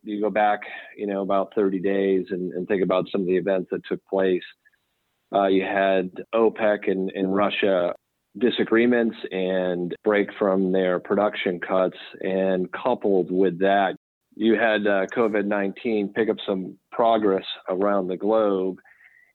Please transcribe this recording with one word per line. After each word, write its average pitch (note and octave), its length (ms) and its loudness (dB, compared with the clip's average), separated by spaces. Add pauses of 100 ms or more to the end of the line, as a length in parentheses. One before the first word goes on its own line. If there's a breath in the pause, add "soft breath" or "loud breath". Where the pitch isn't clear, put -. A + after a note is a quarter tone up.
You G#2 180 -6
go G#2+ 80 0
back, G#2 300 2 (360 loud breath)
you G#2 120 -8
know, G2 160 -2
about G2 320 0
thirty F#2+ 240 2
days G2 500 0
and, F2+ 240 -6
and F2+ 140 -6
think G2 160 0
about F#2 280 0
some G2+ 100 -2
of F2 60 -2
the F#2 100 2
events F#2 340 -2
that F#2 180 -4
took F#2 160 -6
place. F#2+ 380 0 (880 soft breath)
Uh, G2+ 140 4
you F#2+ 160 4
had G2 480 0 (240)
opec G#2 560 2
and, F#2+ 240 -2
and F#2+ 180 0
Russia F#2+ 600 0 (420)
disagreements A2+ 800 2 (160)
and F#2 720 -2
break G2+ 340 2
from F#2+ 340 2
their F#2 280 2
production G2+ 600 -2
cuts, F#2 380 -2 (240)
and F#2+ 500 0
coupled G2 600 0
with F2+ 260 2
that, G2 380 2 (400)
you A2 180 2
had, G#2+ 320 2
uh, G2 220 2
covid G#2+ 400 0
nineteen G2+ 640 -2
pick A2+ 160 0
up G2+ 160 0
some F#2+ 320 -6 (140)
progress G#2+ 540 2 (220)
around F#2+ 420 0
the F2+ 80 -4
globe G2 600 0 (580 soft breath)